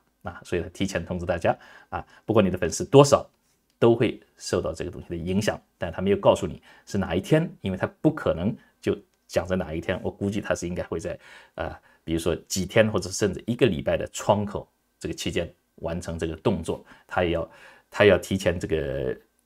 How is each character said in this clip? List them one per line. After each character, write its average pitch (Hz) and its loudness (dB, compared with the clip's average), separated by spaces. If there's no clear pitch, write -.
啊， - -12
所 90 -2
以 - 0
他 82 -6
提 - -4
前 92 -4
通 90 -6
知 87 -6
大 87 -2
家 127 0
啊。 87 -8
不 - -2
管 104 6
你 92 2
的 90 -2
粉 90 -2
丝 - -4
多 139 8
少， 110 4
都 117 6
会 110 -2
受 - -2
到 78 -4
这 80 -8
个 80 -6
东 - -14
西 - -18
的 85 -8
影 90 -2
响， 85 -2
但 87 -6
他 95 -8
没 95 0
有 98 4
告 101 6
诉 101 -4
你 - -8
是 - -4
哪 92 -2
一 - 2
天， 160 2
因 98 -4
为 92 -4
他 113 -2
不 156 4
可 90 -2
能 85 0
就 - 0
讲 90 -2
在 92 0
哪 78 -4
一 82 -4
天。 90 -4
我 90 -2
估 101 -2
计 101 -2
他 - -2
是 87 -4
应 90 -4
该 90 -4
会 87 -6
在， 82 -8
呃， - -6
比 - -6
如 82 0
说 85 0
几 92 -4
天 110 4
或 101 0
者 90 -6
甚 92 0
至 - -8
一 113 -2
个 139 4
礼 90 0
拜 85 0
的 80 -4
窗 104 0
口 - -8
这 - -8
个 - -6
期 - -6
间 85 -4
完 85 -6
成 87 -8
这 82 -2
个 80 -6
动 92 -2
作， 80 -8
他 92 0
也 85 2
要， 82 -4
他 - 2
要 98 8
提 95 -2
前 87 0
这 - -4
个， 69 -2